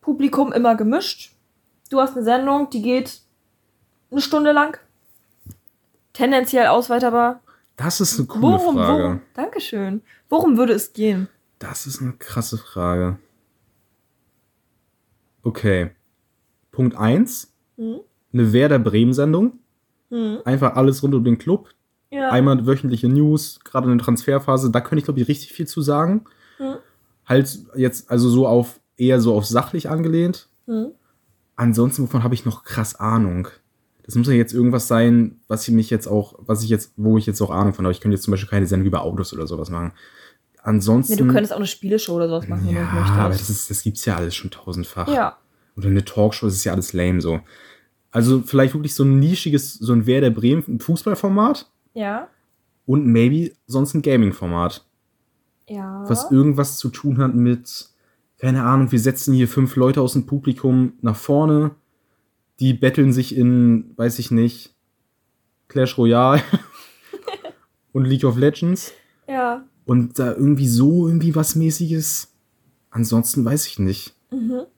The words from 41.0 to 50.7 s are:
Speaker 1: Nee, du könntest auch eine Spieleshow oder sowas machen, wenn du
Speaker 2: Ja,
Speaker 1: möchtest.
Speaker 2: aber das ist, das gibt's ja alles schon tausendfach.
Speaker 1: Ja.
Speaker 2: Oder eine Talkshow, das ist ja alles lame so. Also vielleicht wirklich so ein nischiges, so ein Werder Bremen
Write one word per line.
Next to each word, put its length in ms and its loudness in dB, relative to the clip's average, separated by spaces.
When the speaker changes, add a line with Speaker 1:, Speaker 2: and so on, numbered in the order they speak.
Speaker 1:
Nee, 80 -2
du 60 4
könntest 240 2
auch 60 -8
eine 80 -4
Spieleshow 480 -4
oder 140 -2
sowas 200 -6
machen, 180 -4
wenn 80 -2
du 60 -2
Speaker 2:
Ja, 120 -4
Speaker 1:
möchtest. 260 0
Speaker 2:
aber 120 2
das 200 -4
ist, 200 -6
das 120 -6
gibt's 220 -6
ja 120 -2
alles 180 -4
schon 160 -10
tausendfach. 580 -10
Speaker 1:
Ja. 300 -2
Speaker 2:
Oder 120 -2
eine 160 2
Talkshow, 420 -2
das 80 0
ist 100 -6
ja 80 -2
alles 200 -4
lame 280 0
so. 200 -4
Also 320 2
vielleicht 320 2
wirklich 200 -4
so 100 2
ein 140 4
nischiges, 560 0
so 180 -2
ein 140 2
Werder 240 4
Bremen 500 0